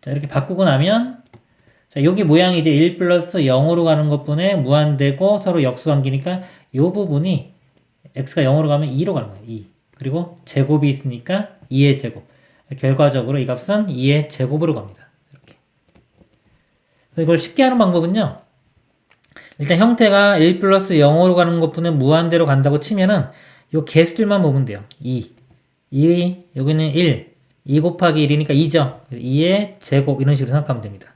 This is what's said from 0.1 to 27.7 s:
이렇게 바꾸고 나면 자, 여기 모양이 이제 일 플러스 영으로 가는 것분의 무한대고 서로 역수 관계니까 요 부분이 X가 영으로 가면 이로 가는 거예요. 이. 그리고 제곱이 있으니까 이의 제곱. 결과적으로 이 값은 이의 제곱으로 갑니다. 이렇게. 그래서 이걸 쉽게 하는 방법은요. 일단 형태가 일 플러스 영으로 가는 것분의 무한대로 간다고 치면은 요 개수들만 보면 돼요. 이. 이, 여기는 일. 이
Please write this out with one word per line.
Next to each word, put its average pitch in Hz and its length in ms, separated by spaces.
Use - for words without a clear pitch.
이렇게 143 160
바꾸고 170 380
나면 196 560
자, 139 160
여기 190 200
모양이 175 360
이제 160 120
일 160 260
플러스 175 420
영으로 147 440
가는 151 260
것분의 151 500
무한대고 147 800
서로 170 240
역수 127 260
관계니까 139 520
요 156 160
부분이 175 640
X가 135 280
영으로 147 260
가면 143 200
이로 170 240
가는 113 160
거예요. 101 180
이. 110 200
그리고 160 500
제곱이 143 420
있으니까 139 600
이의 135 280
제곱. 117 300
결과적으로 135 600
이 127 60
값은 190 440
이의 143 400
제곱으로 151 460
갑니다. 101 340
이렇게. - 240
그래서 165 120
이걸 165 140
쉽게 - 260
하는 254 140
방법은요. 180 640
일단 151 200
형태가 202 600
일 180 220
플러스 190 340
영으로 160 420
가는 170 240
것분의 165 340
무한대로 160 520
간다고 139 340
치면은 185 460
요 151 120
개수들만 196 560
보면 139 240
돼요. 101 180
이. 127 320
이, 175 460
여기는 151 380
일. 160 360
이 143 140